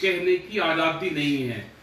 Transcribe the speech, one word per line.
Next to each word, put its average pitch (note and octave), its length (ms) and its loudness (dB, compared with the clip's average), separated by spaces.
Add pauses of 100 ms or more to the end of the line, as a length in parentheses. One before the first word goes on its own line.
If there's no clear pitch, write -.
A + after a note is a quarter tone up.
कहने F3+ 360 2
की G#3 220 -6
आजादी D#3+ 500 0
नहीं D3 340 0
है। A2 280 -6 (120)